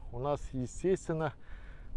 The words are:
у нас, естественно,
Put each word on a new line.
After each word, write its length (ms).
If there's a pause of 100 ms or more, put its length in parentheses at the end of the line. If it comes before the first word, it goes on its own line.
(140)
у 60
нас, 200 (140)
естественно, 800 (640)